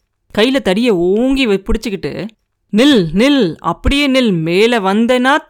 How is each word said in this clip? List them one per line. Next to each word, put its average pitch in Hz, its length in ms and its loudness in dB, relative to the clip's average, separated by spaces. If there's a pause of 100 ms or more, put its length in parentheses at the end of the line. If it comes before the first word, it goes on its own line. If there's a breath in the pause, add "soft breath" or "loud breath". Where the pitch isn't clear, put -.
(380)
கையில 254 240 0
தடியை 233 300 0
ஓங்கி 226 560 0
வை-, 196 160 0
பிடிச்சுக்கிட்டு, 208 640 -6 (420)
"நில், 220 440 2
நில், 233 460 0
அப்படியே 277 480 -2
நில், 254 240 2
மேல 185 480 0
வந்தேன்னா 240 580 0 (120)